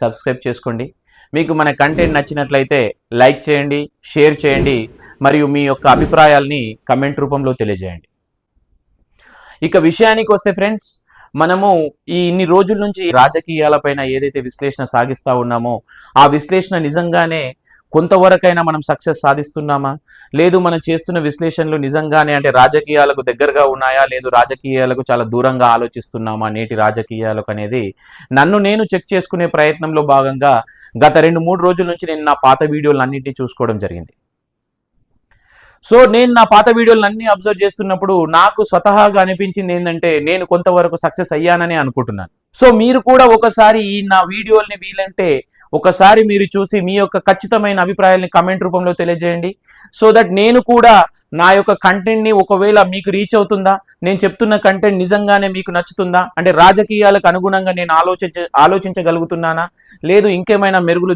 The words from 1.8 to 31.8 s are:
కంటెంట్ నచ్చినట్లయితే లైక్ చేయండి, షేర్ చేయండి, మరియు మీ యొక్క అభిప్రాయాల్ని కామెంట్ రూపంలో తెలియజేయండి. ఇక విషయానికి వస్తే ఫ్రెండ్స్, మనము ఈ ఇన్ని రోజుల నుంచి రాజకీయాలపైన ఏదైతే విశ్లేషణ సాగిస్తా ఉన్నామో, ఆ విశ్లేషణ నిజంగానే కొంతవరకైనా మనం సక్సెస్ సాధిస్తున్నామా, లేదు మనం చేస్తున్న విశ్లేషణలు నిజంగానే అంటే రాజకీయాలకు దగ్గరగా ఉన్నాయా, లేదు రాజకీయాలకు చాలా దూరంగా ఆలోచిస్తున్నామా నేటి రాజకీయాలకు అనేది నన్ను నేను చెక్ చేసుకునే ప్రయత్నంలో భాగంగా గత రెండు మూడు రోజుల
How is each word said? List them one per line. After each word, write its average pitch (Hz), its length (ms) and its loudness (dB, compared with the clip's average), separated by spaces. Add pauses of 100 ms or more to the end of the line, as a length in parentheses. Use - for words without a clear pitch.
కంటెంట్ 156 360 -2
నచ్చినట్లయితే 139 640 -2 (400)
లైక్ 139 240 4
చేయండి, 143 340 -2 (320)
షేర్ 151 320 4
చేయండి, 139 320 0 (520)
మరియు 147 280 2
మీ 143 140 -2
యొక్క 135 260 -4
అభిప్రాయాల్ని 143 680 2 (300)
కామెంట్ 139 320 -4
రూపంలో 139 300 -4 (100)
తెలియజేయండి. 92 440 -8 (1600)
ఇక 190 80 2 (120)
విషయానికి 220 460 0
వస్తే 196 240 -2
ఫ్రెండ్స్, 208 320 -6 (520)
మనము 190 300 2 (440)
ఈ 180 40 0 (120)
ఇన్ని 185 220 0
రోజుల 196 300 0
నుంచి 190 200 -8 (160)
రాజకీయాలపైన 151 800 0 (180)
ఏదైతే 139 200 -6 (120)
విశ్లేషణ 139 340 -8 (100)
సాగిస్తా 127 380 -2 (120)
ఉన్నామో, 120 300 -4 (460)
ఆ 143 40 8 (120)
విశ్లేషణ 185 400 -4 (120)
నిజంగానే 165 560 -2 (500)
కొంతవరకైనా 180 720 2
మనం 156 200 -4
సక్సెస్ 156 360 -4
సాధిస్తున్నామా, 143 680 -4 (500)
లేదు 175 260 4
మనం 170 220 -2
చేస్తున్న 165 380 -4
విశ్లేషణలు 156 580 -4
నిజంగానే 151 540 -2
అంటే 143 120 -2 (100)
రాజకీయాలకు 143 680 2
దగ్గరగా 139 360 0 (100)
ఉన్నాయా, 131 300 0 (100)
లేదు 127 140 -6 (100)
రాజకీయాలకు 127 720 -2
చాలా 120 240 -2
దూరంగా 123 420 0
ఆలోచిస్తున్నామా 110 800 -6
నేటి 110 280 -8
రాజకీయాలకు 110 720 -6
అనేది 107 300 -6 (540)
నన్ను 175 300 2
నేను 214 260 -2
చెక్ 180 200 -4
చేసుకునే 175 340 -4 (100)
ప్రయత్నంలో 156 460 0 (100)
భాగంగా 135 420 2 (500)
గత 143 100 4 (120)
రెండు 165 200 -2
మూడు 180 200 -2
రోజుల 180 240 0